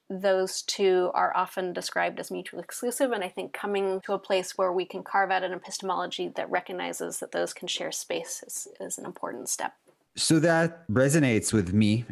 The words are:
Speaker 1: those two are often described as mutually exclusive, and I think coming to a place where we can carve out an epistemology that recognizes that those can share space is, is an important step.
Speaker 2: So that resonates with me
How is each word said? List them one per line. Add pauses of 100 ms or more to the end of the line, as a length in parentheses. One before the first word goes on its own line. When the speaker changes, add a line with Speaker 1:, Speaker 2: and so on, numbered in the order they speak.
(100)
Speaker 1:
those
two
are
often
described
as
mutually
exclusive,
and
I
think
coming
to
a
place
where
we
can
carve
out
an
epistemology
that
recognizes
that
those
can
share
space
is, (140)
is
an
important
step. (420)
Speaker 2:
So
that
resonates
with
me